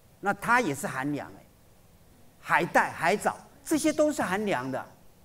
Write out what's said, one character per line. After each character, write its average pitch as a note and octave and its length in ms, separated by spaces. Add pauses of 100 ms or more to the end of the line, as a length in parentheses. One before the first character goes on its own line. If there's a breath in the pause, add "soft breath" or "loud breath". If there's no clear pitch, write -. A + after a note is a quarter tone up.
(200)
那 G3 120
它 A3+ 280
也 D#3+ 140
是 F#3+ 120
寒 C3+ 260
凉 G#2+ 160
欸。 - 180 (920)
海 E3 260
带、 F#3 280
海 E3+ 240
藻， G3+ 200 (280)
这 D#4 140
些 D4+ 120
都 D4+ 220
是 - 80
寒 G3+ 240
凉 C3+ 260
的。 A#2+ 160 (380)